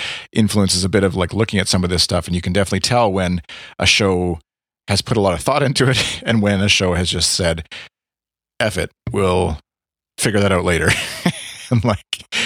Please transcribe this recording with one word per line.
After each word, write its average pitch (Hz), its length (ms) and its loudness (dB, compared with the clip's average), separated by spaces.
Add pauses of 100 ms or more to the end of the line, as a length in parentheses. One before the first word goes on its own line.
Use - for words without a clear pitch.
(320)
influences 98 520 2
a 95 40 -2
bit 98 140 2
of, 90 140 0
like, 90 180 -2
looking 104 240 0
at 87 100 0
some 92 140 2
of 90 80 -2
this 87 140 0
stuff, 87 240 -2
and 87 80 -2
you 87 60 -2
can 90 100 -4
definitely 95 280 0
tell 117 320 2
when 90 300 0 (380)
a 98 60 2
show 90 520 2 (500)
has 101 140 2
put - 140 -2
a 110 40 4
lot 95 140 4
of 82 60 -4
thought 143 240 0
into 131 260 2
it - 320 -2
<laughs> - 40 -8
and 113 140 2
when 101 200 2
a 101 80 2
show 92 260 2
has 87 160 0
just 85 220 -2
said, 82 340 -2 (920)
"F 107 180 0
it, 85 120 -4 (200)
we'll 92 480 0 (600)
figure 104 220 0
that 101 120 4
out 87 120 2
later." 85 240 2 (360)
<laughs> 175 60 4 (380)
And, 117 160 2
like, - 380 -4 (240)